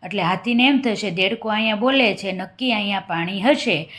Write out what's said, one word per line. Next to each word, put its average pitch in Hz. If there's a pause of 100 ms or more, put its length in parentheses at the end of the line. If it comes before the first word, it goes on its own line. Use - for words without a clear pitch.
એટલે 185
હાથીને 233
એમ 277
થશે, 208
દેડકો 196
અહીંયા 214
બોલે 240
છે, 196
નક્કી 185
અહીંયા 202
પાણી 180
હશે, 202